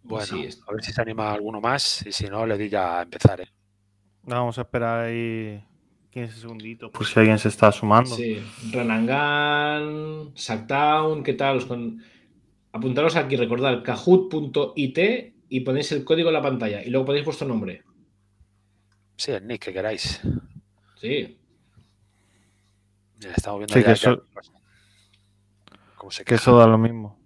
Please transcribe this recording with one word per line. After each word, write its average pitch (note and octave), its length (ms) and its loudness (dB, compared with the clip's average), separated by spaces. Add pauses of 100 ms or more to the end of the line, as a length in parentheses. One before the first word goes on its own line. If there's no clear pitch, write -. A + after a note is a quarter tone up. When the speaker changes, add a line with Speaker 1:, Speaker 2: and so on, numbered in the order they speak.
Speaker 1:
Bueno, A2 180 -8
Speaker 2:
Así F#2+ 220 -8
es. - 240 -16
Speaker 1:
a G#2 40 -10
ver A2 120 -8
si - 80 -12
se - 100 -4
anima A2 300 -4
alguno G#2 280 -6
más. A#2 460 -2
Y G#2 60 -10
si G2+ 160 -6
no, G#2+ 180 -4
le A2 100 0
di G#2 120 -4
ya F2+ 320 -2
a - 20 -6
empezar, F2+ 380 0
¿eh? F#2 80 -14 (720)
Speaker 3:
Vamos B2 340 -4
a B2+ 60 -8
esperar A#2 440 -4
ahí A2+ 580 -8 (460)
quince A2+ 300 -12
segunditos A2+ 500 -16
por - 160 -8
si - 120 4
alguien A2 200 8
se G#2+ 100 0
está G#2+ 220 8
sumando. A2+ 460 4
Speaker 2:
Sí, A2 260 -6 (300)
Ranangan, D3 1600 -2
Sacktown, D3+ 880 0
¿qué C3 120 -2
tal? C#3 240 0
Os B2+ 80 -4
con-, A#2+ 360 -8 (720)
apuntaros C3 420 0
aquí, C#3 220 0
recordad, A#2+ 460 0
kahoot F3+ 480 2
punto D3 440 -2
I C3+ 200 -4
T G#3 400 -2 (160)
y B2+ 100 -2
ponéis C3+ 320 -4
el C3+ 120 -4
código E3 260 2
en D#3+ 40 2
la D3 80 0
pantalla A#2 400 -4
y A2 60 -12
luego C3 160 0
ponéis C#3+ 220 -2
vuestro D3+ 200 -6
nombre. G#2 380 -6 (1300)
Speaker 1:
Sí, - 160 -6
el G2+ 140 -6
nick A#2 180 -8
que G2 100 -10
queráis. G2+ 480 -6 (760)
Speaker 2:
Sí. B2 420 -6 (1800)
Speaker 1:
Mira, F#2+ 160 -14
estamos G#2 220 -4
viendo G#2+ 160 -8
Speaker 3:
Sí, B2+ 60 8
Speaker 1:
ya, A2+ 40 2
Speaker 3:
que A2 160 6
Speaker 1:
ya C3 120 4
Speaker 3:
eso, - 120 -2 (1700)
Speaker 1:
cómo G2 140 -18
se - 140 -12
Speaker 3:
que - 60 -6
Speaker 1:
queja. A#2 120 6
Speaker 3:
eso B2 140 8
da A#2 100 12
lo A2+ 120 8
mismo. A2+ 480 -2